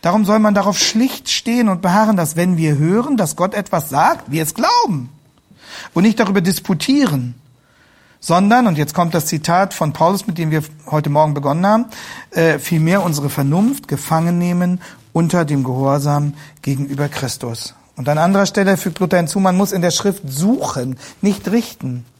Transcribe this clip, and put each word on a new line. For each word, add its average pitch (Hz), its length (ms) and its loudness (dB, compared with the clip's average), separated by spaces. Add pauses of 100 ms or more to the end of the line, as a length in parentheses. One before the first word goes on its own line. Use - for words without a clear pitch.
Darum 190 240 2
soll 214 140 4
man 214 160 4
darauf 196 220 2
schlicht - 520 -2
stehen 233 400 0
und 180 120 -2
beharren, 202 360 4
dass 160 180 -2
wenn 175 220 2
wir 151 200 2
hören, 220 400 0
dass 170 180 -2
Gott 185 180 0
etwas 190 360 -4
sagt, 160 420 0
wir 160 120 -2
es 156 120 -6
glauben 262 540 0 (840)
und 175 100 2
nicht 220 160 2
darüber 196 220 2
disputieren, 165 960 0 (840)
sondern, 202 460 4
und 170 140 2
jetzt 147 160 -2
kommt 170 180 0
das 165 140 0
Zitat 175 480 0
von 151 180 -2
Paulus, 180 320 0
mit 170 140 -6
dem 160 100 -2
wir 151 140 0 (240)
heute 151 240 0
Morgen 151 240 2
begonnen 147 300 0
haben, 220 200 2 (460)
äh, 165 260 2
vielmehr 170 460 0
unsere 147 260 -2
Vernunft 180 580 0
gefangen 165 520 0
nehmen 180 420 0 (320)
unter 165 320 2
dem 143 180 0
Gehorsam 143 680 0 (300)
gegenüber 139 460 -4
Christus. - 680 -8 (200)
Und 139 140 -6
an 147 80 2
anderer 190 300 2
Stelle 196 300 2
fügt - 220 -6
Luther 180 180 2
hinzu, 170 220 -2
man 185 160 2
muss 196 160 2
in 185 120 -2
der 180 80 2
Schrift 196 360 -2
suchen, 135 680 -2 (240)
nicht 196 300 0
richten. 131 540 -4 (140)